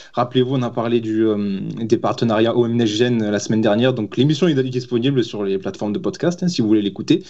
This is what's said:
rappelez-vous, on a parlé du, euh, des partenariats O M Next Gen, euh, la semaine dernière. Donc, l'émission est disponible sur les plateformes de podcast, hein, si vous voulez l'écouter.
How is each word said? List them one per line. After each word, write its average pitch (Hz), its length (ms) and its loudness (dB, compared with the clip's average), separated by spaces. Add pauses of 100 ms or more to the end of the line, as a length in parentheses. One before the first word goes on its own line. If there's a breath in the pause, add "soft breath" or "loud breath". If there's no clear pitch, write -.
(140 loud breath)
rappelez-vous, 123 400 0
on 131 80 0
a 120 80 -2
parlé 117 320 0
du, 110 240 0
euh, 101 340 0 (200)
des 110 180 2
partenariats 113 580 0
O 120 120 2
M 117 80 0
Next 113 180 2
Gen, 120 300 2
euh, 104 80 -2
la 101 80 0
semaine 110 220 0
dernière. 117 340 2
Donc, 107 200 -6
l'émission 151 320 2
est 160 60 4
disponible 127 680 0
sur 104 200 -6
les 98 140 0
plateformes 98 340 -6
de 101 60 -2
podcast, 151 460 -2
hein, 175 60 0
si 175 120 -2
vous 110 60 0
voulez 107 160 4
l'écouter. 147 460 0